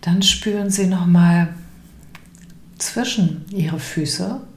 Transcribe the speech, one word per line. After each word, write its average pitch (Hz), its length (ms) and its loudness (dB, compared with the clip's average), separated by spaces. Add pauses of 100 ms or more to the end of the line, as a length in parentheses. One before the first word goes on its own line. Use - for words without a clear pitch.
dann 175 180 2
spüren 202 480 0
Sie 196 180 0
noch 180 200 0
mal 175 480 4 (1200)
zwischen 180 720 -2
Ihre 165 320 -4
Füße 185 600 -6 (140)